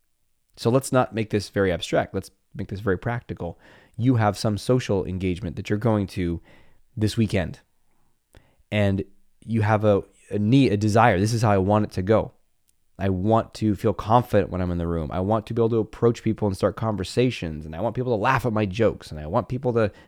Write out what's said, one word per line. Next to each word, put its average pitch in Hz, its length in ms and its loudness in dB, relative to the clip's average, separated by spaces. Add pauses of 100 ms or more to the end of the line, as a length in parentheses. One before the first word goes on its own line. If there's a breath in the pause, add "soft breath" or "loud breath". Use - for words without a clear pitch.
(560)
So 117 140 0
let's 131 220 2
not 127 220 2
make 110 160 -4
this 104 200 -2
very 98 220 0
abstract. 110 420 -2
Let's 95 160 -8 (240)
make - 140 -10
this 98 120 -10
very 98 180 0
practical. 98 600 -8 (380 soft breath)
You 123 200 2
have 104 200 2
some 107 220 -2
social 117 460 0
engagement 90 520 -4
that 95 120 -10
you're 104 100 0
going 107 300 0
to 85 320 -4 (560 soft breath)
this 107 200 -2
weekend, 101 440 -2 (1120 soft breath)
and 98 340 2 (400)
you 113 180 0
have 107 220 2
a, 101 180 4 (280)
a 104 80 -4
need, 110 340 4
a 104 40 0
desire. 107 440 4
"This 110 120 2
is 113 100 0
how 113 80 4
I 101 80 4
want 104 260 2
it - 80 -8
to 92 100 -4
go. 95 300 2 (640)
I 95 100 -2
want 104 460 0
to 107 220 0
feel 104 180 0
confident 110 560 2
when 90 100 -4
I'm 90 120 -2
in 87 60 -2
the 85 100 -2
room. 82 240 -2
I 85 80 -4
want 107 260 -2
to 113 80 -8
be 117 60 -2
able 113 100 2
to 117 80 0
approach 117 460 0
people 107 240 -2
and 92 80 -2
start 98 180 0
conversations, 92 880 -4
and 78 120 -12
I 85 40 -8
want 113 140 -4
people 123 220 -2
to 95 40 -2
laugh 127 240 0
at 120 80 0
my 107 140 0
jokes, 98 460 -2
and 76 80 -10
I 76 60 -10
want 104 220 -4
people 123 260 -4
to 110 180 2 (160 loud breath)